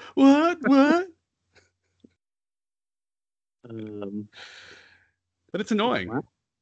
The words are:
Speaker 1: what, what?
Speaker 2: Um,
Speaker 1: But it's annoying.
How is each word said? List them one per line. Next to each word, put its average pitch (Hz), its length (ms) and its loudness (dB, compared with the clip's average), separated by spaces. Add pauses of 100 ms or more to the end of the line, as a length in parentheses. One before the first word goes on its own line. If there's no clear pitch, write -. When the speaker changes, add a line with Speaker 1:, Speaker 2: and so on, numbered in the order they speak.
(140)
Speaker 1:
what, 294 440 4 (100)
what? 294 400 4 (2500)
Speaker 2:
Um, 104 600 -14 (1200)
Speaker 1:
But 180 80 -8
it's 214 120 -6
annoying. 202 380 -4 (520)